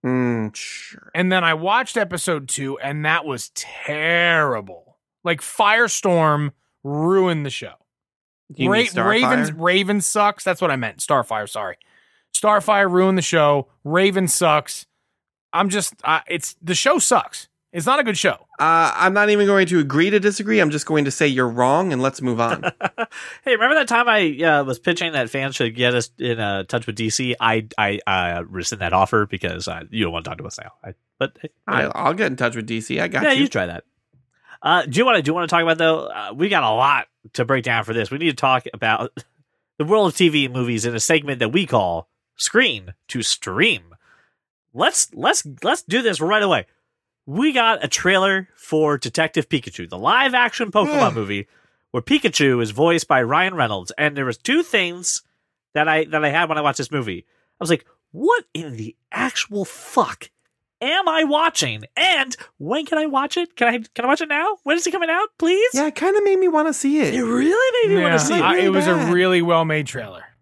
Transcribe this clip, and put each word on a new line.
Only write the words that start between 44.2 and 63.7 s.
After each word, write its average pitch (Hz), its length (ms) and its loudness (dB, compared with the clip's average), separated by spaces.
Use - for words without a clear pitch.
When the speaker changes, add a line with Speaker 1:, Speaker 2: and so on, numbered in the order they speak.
Speaker 3:
Let's, - 400 0
let's, - 320 -2
let's 240 220 -2
do 220 180 -2
this 214 180 -2
right 202 220 0
away. 160 240 0
We 247 280 0
got 226 300 2
a 143 40 -4
trailer 190 680 0
for 151 420 0
Detective 156 500 -2
Pikachu, 95 400 -6
the 90 100 -14
live-action 240 760 0
Pokemon 277 380 2
Speaker 1:
Hmm. - 60 -6
Speaker 3:
movie, 101 320 -6
where 123 120 -2
Pikachu 147 580 2
is 110 100 -2
voiced 160 360 2
by 135 140 4
Ryan 160 320 0
Reynolds. 107 440 -2
And 147 200 0
there 135 80 -2
was 123 120 -4
two 302 260 0
things 180 580 -4
that 151 140 2
I, 156 180 2
that 151 200 -2
I 143 40 2
had 160 200 0
when 151 80 0
I 151 40 -2
watched 147 180 0
this 135 120 -6
movie. 113 360 -6
I - 360 -16
was 160 60 -6
like, - 160 0
"What 339 320 0
in 156 220 -12
the 110 200 -12
actual 208 520 -6
fuck - 680 -4
am 339 260 -2
I 320 160 2
watching? 285 600 0
And 285 400 0
when 247 280 -4
can 320 120 -2
I 311 80 0
watch 277 320 -2
it? 349 180 -4
Can 240 120 2
I, 240 100 2